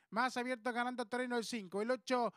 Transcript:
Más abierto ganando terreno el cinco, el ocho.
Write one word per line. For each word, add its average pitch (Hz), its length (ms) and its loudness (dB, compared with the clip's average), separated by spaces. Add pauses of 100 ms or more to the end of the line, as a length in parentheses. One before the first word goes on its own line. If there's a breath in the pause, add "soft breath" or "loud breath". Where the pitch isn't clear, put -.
Más 240 300 0
abierto 247 340 -2
ganando 240 340 -2
terreno 247 300 0
el 226 80 0
cinco, 196 380 -4
el 233 80 0
ocho. 247 460 2